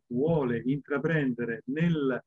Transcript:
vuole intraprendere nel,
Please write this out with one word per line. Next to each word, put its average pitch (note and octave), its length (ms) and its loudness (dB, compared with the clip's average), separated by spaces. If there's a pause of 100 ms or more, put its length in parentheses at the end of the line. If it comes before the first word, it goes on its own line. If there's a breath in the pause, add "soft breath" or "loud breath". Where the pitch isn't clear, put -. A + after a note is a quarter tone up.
vuole B2+ 580 0
intraprendere C3 1000 -2
nel, D3 600 0